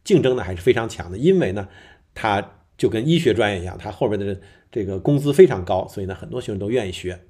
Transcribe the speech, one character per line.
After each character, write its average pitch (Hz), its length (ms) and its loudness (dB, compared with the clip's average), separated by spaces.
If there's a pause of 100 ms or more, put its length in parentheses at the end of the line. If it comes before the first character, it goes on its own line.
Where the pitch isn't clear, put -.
竞 175 200 4
争 127 120 2
呢 117 80 -4
还 95 120 -6
是 90 80 -10
非 127 100 6
常 113 160 -2
强 - 220 -12
的， 90 80 -10
因 180 200 4
为 110 120 0
呢， 98 160 -6 (480)
它 104 400 -2 (200)
就 117 140 0
跟 113 180 -2
医 170 120 4
学 113 160 4
专 104 180 2
业 90 80 -6
一 87 40 -8
样， 95 140 -10
它 104 120 -10
后 120 180 -2
边 101 100 -2
的 98 200 -6 (320)
这 110 120 -4
个 95 140 -6
工 143 220 2
资 143 120 0
非 180 140 8
常 104 180 2
高， 92 240 -2
所 - 140 -12
以 92 60 -6
呢， 95 80 -8
很 - 120 -14
多 123 140 -8
学 - 60 -12
生 104 100 -6
都 101 140 -6
愿 117 180 -2
意 - 20 -8
学。 90 280 -10 (100)